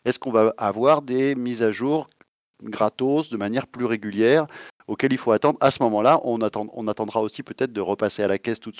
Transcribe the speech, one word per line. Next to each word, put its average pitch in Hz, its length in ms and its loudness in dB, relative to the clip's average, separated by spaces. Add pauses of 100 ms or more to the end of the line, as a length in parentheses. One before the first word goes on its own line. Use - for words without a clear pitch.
est-ce 123 140 0
qu'on 127 140 -6
va 110 260 4
avoir 117 440 2
des 135 340 0
mises 120 260 -4
à 110 80 4
jour 135 400 -4 (540)
gratos 127 640 -2
de 120 60 -4
manière 107 320 -4
plus 123 160 -6
régulière, 113 640 2 (400)
auxquelles 131 240 0
il 131 60 0
faut - 120 0
attendre ? 127 300 2
À 135 100 4
ce - 140 0
moment-là, 113 400 4
on 117 160 -2
attend, 107 340 -4
on 110 140 -6
attendra 107 340 -4
aussi 107 220 -6
peut-être 131 280 -6
de 107 80 -4
repasser 101 440 -2
à 101 40 2
la 98 100 0
caisse 113 200 -6
tout 110 140 -14
de, - 80 -20